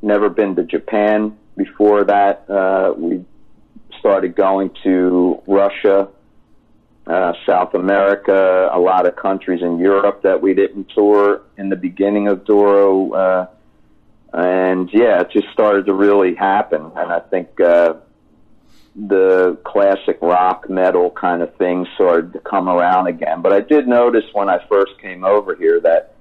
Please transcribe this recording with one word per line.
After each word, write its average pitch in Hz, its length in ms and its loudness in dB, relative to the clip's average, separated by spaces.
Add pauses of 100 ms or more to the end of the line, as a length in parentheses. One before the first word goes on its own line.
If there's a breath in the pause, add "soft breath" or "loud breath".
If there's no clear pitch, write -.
Never 104 260 0
been 98 300 -2
to 87 60 -2
Japan 107 720 -2 (180)
before 104 480 2
that. 101 460 0
Uh, 95 480 0
we 87 260 -6 (760)
started 95 360 0
going 95 360 0 (120)
to 90 640 0
Russia, 98 600 0 (1000)
uh, 85 260 -2 (120)
South 90 280 0
America, 98 1000 0
a 87 60 -2
lot 90 280 2
of 87 80 -4
countries 95 460 -6
in 85 180 -4
Europe 98 440 0
that 92 180 0
we 95 120 0
didn't 98 400 -4
tour 104 500 2 (140)
in 98 120 -10
the 98 80 -4
beginning 98 500 -2
of 98 160 -2
Doro, 101 720 2
uh, 92 340 0 (840)
and 92 580 -2
yeah, 107 300 2
it 92 100 -4
just 101 220 -2
started 104 320 0
to 98 80 -2
really 98 420 2
happen. 98 640 -2
And 85 160 -6
I 85 60 -2
think, - 420 -6
uh, 87 320 2 (1000 soft breath)
the 92 680 0
classic 98 580 -2
rock 90 480 0
metal 92 420 0
kind 87 300 -4
of 85 140 -8
thing 90 400 -2
started 87 380 0
to - 60 -12
come 92 300 -4
around 90 380 0
again. 82 340 -6
But 92 120 2
I 101 80 2
did 143 260 2
notice 120 460 2
when 101 160 -2
I 90 180 0
first 98 320 0
came 92 240 -14
over 98 320 0
here 85 240 0
that 85 420 0